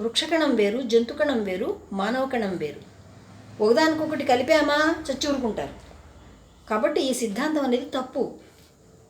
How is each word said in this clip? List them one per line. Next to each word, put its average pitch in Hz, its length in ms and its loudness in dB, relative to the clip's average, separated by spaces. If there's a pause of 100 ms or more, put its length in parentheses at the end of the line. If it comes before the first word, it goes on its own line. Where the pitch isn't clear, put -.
వృక్షకణం 302 540 0
వేరు, 214 280 0
జంతుకణం 240 600 2
వేరు, 202 380 -4 (120)
మానవ 226 340 -2
కణం 214 300 -2
వేరు. 147 360 -8 (680)
ఒకదానికొకటి 311 640 2
కలిపామా 294 720 4 (160)
చచ్చి 285 200 -4
ఊరుకుంటారు. 220 540 -4 (840)
కాబట్టి 294 300 0
ఈ 262 140 0
సిద్ధాంతం 269 500 -2
అనేది 254 200 0
తప్పు. 262 480 -4 (760)